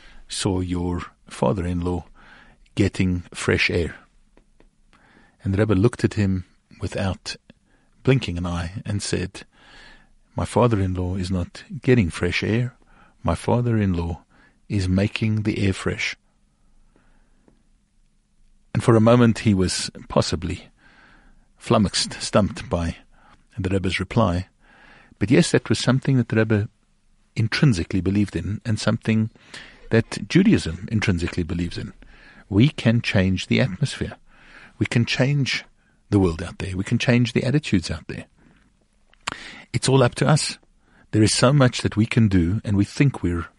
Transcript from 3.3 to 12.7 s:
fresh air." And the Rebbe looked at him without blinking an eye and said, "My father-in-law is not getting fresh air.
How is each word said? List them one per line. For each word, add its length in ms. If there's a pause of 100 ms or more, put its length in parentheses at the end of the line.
fresh 360
air." 260 (1500)
And 100
the 60
Rebbe 160
looked 280
at 120
him 300 (340)
without 560 (680)
blinking 340
an 100
eye 380
and 180
said, 420 (880)
"My 100
father-in-law 720
is 140
not 340 (180)
getting 280
fresh 340
air. 320 (480)